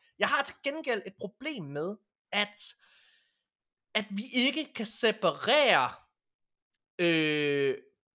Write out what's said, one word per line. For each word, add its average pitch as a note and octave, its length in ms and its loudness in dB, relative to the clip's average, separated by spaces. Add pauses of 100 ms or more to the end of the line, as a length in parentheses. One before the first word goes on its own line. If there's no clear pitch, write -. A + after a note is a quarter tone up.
(180)
Jeg G3+ 100 2
har C#4+ 140 2
til - 120 -8 (100)
gengæld C#4 420 -4
et G3 140 -14
problem B3+ 440 -8
med, D3+ 320 -6 (380)
at, G3+ 400 -4 (1200)
at G#3 160 0
vi G3+ 140 -6 (100)
ikke C4+ 400 0
kan G#3+ 120 -6
separere, G#3+ 1040 2 (1080)
øh, D3+ 800 2 (360)